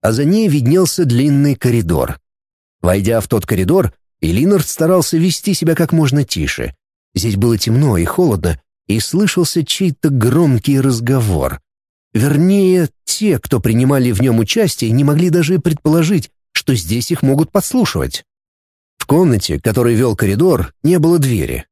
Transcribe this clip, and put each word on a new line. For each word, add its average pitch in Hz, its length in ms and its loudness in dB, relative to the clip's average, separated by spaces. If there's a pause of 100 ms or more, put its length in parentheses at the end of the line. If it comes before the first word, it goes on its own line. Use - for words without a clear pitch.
а 113 120 2
за 135 100 0
ней 208 240 2
виднелся 151 560 2
длинный 143 520 2
коридор. 82 640 -2 (640)
Войдя 98 380 0
в - 80 -8
тот 107 180 -2
коридор, 110 480 0 (280)
Элинард 143 460 0
старался 170 500 0
вести 180 360 -2
себя 165 220 0
как 165 160 -2
можно 147 320 2
тише. 67 500 -6 (400)
Здесь 98 220 -2
было 110 220 2
темно 117 400 0
и 85 80 0
холодно, 92 560 -2 (260)
и 107 120 -2
слышался 175 680 -2
чей-то 165 440 -2
громкий 135 720 2
разговор. 113 800 0 (540)
Вернее, 175 760 2 (160)
те, 196 340 -2
кто - 200 -2
принимали 123 520 2
в 101 100 -2
нем 123 180 2
участие, 120 520 -2
не 131 120 2
могли 151 260 2
даже 170 300 0
предположить, 160 720 0 (220)
что - 240 -2
здесь 104 360 -4
их 165 100 -2
могут 139 300 0
подслушивать. 180 760 -2 (720)
В - 80 -10
комнате, 127 540 2
которой 117 360 0
вел 113 200 0
коридор, 110 580 0 (100)
не 170 160 2
было 165 200 2
двери. 85 520 -2